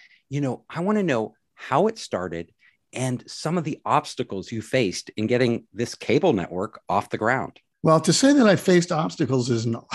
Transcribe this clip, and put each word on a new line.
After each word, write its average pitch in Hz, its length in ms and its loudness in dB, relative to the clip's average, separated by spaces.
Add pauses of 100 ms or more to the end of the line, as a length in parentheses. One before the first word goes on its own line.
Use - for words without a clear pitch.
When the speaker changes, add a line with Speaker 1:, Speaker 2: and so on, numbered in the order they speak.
(280)
Speaker 1:
You 143 140 -4
know, 131 260 -6
I 156 120 -8
wanna 208 220 0
know 120 340 -2 (180)
how 156 320 0
it 220 120 -4
started 85 540 -8 (400)
and 127 340 -6
some - 300 -6
of 170 80 -4
the - 220 -8
obstacles 113 680 -4
you 113 80 -6
faced 104 560 -2
in 107 100 -2
getting 120 460 0
this 117 220 -6
cable 151 400 2
network 92 560 -6
off 98 180 0
the - 80 -6
ground. 110 420 -2 (260)
Speaker 2:
Well, 160 140 6
to 160 140 2
say 269 200 6
that 277 140 6
I 196 80 6
faced 175 380 2
obstacles 139 580 -2
is 113 140 0
an 117 120 -2 (180)